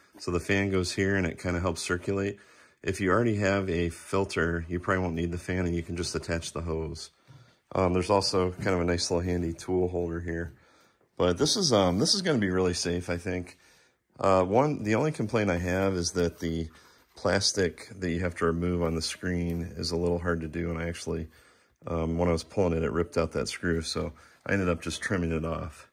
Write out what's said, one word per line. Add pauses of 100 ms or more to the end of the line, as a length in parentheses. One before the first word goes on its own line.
(180)
So
the
fan
goes
here,
and
it
kinda
helps
circulate. (460)
If
you
already
have
a
filter,
you
probably
won't
need
the
fan,
and
you
can
just
attach
the
hose. (640)
Um,
there's
also
kind
of
a
nice
little
handy
tool
holder
here. (640)
But
this
is,
um,
this
is
gonna
be
really
safe,
I
think. (600)
Uh,
one,
the
only
complaint
I
have
is
that
the (480)
plastic (100)
that
you
have
to
remove
on
the
screen
is
a
little
hard
to
do,
and
I
actually, (580)
um,
when
I
was
pulling
it,
it
ripped
out
that
screw,
so (320)
I
ended
up
just
trimming
it
off.